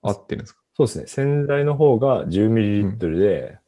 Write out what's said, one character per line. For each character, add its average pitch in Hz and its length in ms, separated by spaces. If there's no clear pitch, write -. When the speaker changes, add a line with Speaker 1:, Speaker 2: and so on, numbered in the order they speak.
Speaker 1:
合 104 100
っ - 140
て - 100
る - 60
ん - 20
で - 20
す - 60
か？ - 100
Speaker 2:
そ 147 80
う - 20
で - 60
す - 80
ね。 - 80
洗 143 380
剤 143 180
の 147 100
方 139 240
が 127 300
十 98 200
ミ 113 140
リ 104 200
リ - 20
ッ 101 140
ト 90 100
ル 80 100
で 90 500